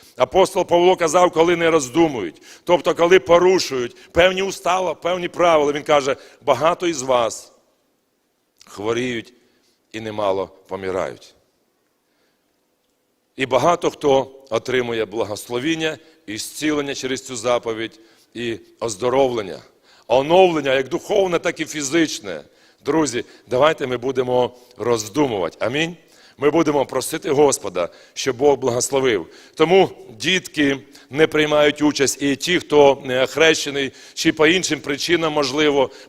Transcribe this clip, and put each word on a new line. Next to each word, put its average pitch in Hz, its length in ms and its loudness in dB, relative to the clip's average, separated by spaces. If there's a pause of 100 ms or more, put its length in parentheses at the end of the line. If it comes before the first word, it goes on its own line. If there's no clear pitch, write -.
(160)
Апостол 175 480 2
Павло 175 320 4
казав, 175 340 4
коли 170 260 2
не 165 140 2
роздумують, 135 720 0 (220)
тобто 170 300 2
коли 170 260 4
порушують 170 760 2 (160)
певні 185 300 2
устава, 180 520 -4
певні 175 340 -6
правила, 156 440 2
він 143 100 -8
каже: 139 340 0 (260)
«Багато 147 440 0
із 156 160 -4
вас 120 500 -2 (1120)
хворіють 117 680 -6 (580)
і 110 80 -12
немало 101 500 -4 (180)
помирають». 92 680 -8 (2000)
І 131 100 -4
багато 147 440 0
хто 135 400 0 (200)
отримує 117 540 -2
благословіння – 120 960 -6 (280)
і 107 120 -10
зцілення 143 560 -4
через 131 320 -8
цю 127 100 -12
заповідь, 113 640 -4 (340)
і 117 240 -8 (220)
оздоровлення, 117 800 -2 (480)
оновлення 147 680 4
як 135 140 -2
духовне, 180 500 -2
так 165 220 -4
і 156 40 -6
фізичне. 143 800 -4 (400)
Друзі, 139 400 -2 (220)
давайте 147 400 0
ми 123 100 -4
будемо 123 600 -2 (200)
роздумувати. 107 840 -2
Амінь. 151 360 -4 (420)
Ми 143 120 2
будемо 147 360 2
просити 151 440 -6
Господа, 127 580 0 (260)
щоб 127 220 -4
Бог 139 220 2
благословив. 123 680 -2 (280)
Тому 165 360 2 (200)
дітки 139 680 -4 (320)
не 151 160 2
приймають 151 560 2
участь, 143 400 0
і 139 140 0
ті, 170 220 -2
хто 139 460 4
не 127 220 0
хрещений, 143 640 0 (220)
чи 165 180 0
по 156 140 2
іншим 160 340 0
причинам, 156 520 -2
можливо, 143 580 0 (180)